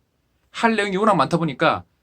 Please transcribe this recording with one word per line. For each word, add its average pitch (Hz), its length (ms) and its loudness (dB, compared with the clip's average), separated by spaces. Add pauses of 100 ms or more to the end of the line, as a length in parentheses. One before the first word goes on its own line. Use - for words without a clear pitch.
(500)
할 226 260 0
내용이 202 200 0
워낙 220 180 2
많다 160 240 0
보니까 143 460 -2 (180)